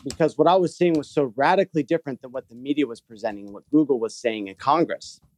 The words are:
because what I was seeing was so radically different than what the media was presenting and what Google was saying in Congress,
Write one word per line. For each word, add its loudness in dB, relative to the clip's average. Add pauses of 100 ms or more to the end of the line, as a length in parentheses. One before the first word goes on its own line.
because 0
what 4
I 4
was 2
seeing 2
was -4
so 0
radically 2
different -4
than -16
what -10
the -20
media -2
was -12
presenting -8
and -16
what -18
Google 2
was -4
saying -4
in -12
Congress, -2 (180)